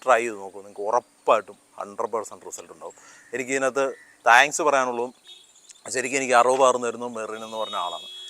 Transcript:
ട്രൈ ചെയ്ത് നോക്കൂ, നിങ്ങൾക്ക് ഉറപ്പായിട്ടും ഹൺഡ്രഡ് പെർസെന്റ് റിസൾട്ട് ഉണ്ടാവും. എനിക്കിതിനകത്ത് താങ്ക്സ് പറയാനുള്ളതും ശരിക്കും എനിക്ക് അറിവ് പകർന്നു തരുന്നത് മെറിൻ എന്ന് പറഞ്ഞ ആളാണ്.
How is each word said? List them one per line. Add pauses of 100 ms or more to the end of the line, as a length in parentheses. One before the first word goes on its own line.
ട്രൈ
ചെയ്ത്
നോക്കൂ,
നിങ്ങൾക്ക്
ഉറപ്പായിട്ടും (220)
ഹൺഡ്രഡ്
പെർസെന്റ്
റിസൾട്ട്
ഉണ്ടാവും. (380)
എനിക്കിതിനകത്ത് (440)
താങ്ക്സ്
പറയാനുള്ളതും (840)
ശരിക്കും
എനിക്ക്
അറിവ്
പകർന്നു
തരുന്നത്
മെറിൻ
എന്ന്
പറഞ്ഞ
ആളാണ്. (240)